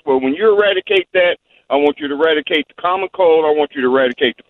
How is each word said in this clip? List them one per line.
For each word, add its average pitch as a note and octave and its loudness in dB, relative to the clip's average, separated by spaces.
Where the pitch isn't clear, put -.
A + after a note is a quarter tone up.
Well, C3+ 0
when C3 -2
you G#3 2
eradicate G3 0
that, F3+ 0
I C3+ 0
want C#3+ 0
you D3 -8
to C#3+ -6
eradicate D3+ -2
the - -20
common F#3 -4
cold. D#3+ 2
I D3+ 2
want D3+ -2
you C#3+ -6
to B2+ 2
eradicate B2+ 0
the - -20